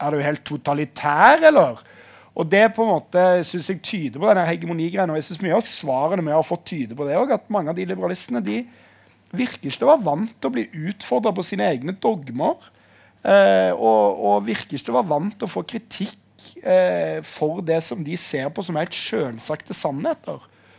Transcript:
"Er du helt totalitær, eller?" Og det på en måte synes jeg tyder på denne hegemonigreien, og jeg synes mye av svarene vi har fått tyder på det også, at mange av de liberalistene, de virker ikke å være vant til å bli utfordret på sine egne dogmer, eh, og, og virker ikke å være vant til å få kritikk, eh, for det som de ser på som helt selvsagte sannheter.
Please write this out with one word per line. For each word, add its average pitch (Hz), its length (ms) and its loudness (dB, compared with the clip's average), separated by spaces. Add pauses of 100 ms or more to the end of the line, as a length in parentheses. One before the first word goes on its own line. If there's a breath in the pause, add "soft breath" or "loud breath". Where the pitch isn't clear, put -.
"Er 147 80 -2
du 151 80 0
helt 147 240 -2
totalitær, 151 1040 4
eller?" 165 320 4 (580 loud breath)
Og 170 80 0
det 196 300 6
på 226 100 0
en 214 60 2
måte 180 300 0 (280)
synes 180 220 -8
jeg 175 100 -6
tyder 151 400 -6
på 202 80 0
denne 185 160 4
hegemonigreien, 170 640 -2
og 156 80 -2
jeg 147 80 -4
synes 165 160 -10
mye 165 160 0
av - 80 0
svarene 156 560 -2
vi 151 140 0
har 160 100 2
fått - 240 -6
tyder 123 280 -6
på 143 100 -4
det 147 100 0
også, 269 220 0
at - 100 -20
mange 175 240 -2
av 175 60 -8
de 185 100 -6
liberalistene, 185 560 -4
de 208 140 -4 (760 soft breath)
virker - 380 -6
ikke 233 160 -2
å - 80 6
være 233 100 0
vant 165 320 -4
til 269 140 -6
å - 20 -8
bli 233 140 -4 (240)
utfordret 220 440 -2
på 185 120 -6
sine 202 180 -4
egne 165 320 -2
dogmer, 160 640 -2 (640 soft breath)
eh, 190 480 6
og, 202 560 4
og 101 160 4
virker 117 320 -6
ikke 226 160 -6
å 254 60 4
være 185 160 0
vant 196 180 -4
til 208 160 -8
å - 60 -12
få 180 180 -6
kritikk, - 480 -10 (400)
eh, 180 640 2
for 165 400 -4
det 160 240 0
som 175 160 -6
de 170 160 -6
ser 143 320 -4
på 214 160 -8
som 165 80 -2
helt 175 160 -4
selvsagte 151 800 -6
sannheter. 151 640 -4 (400 soft breath)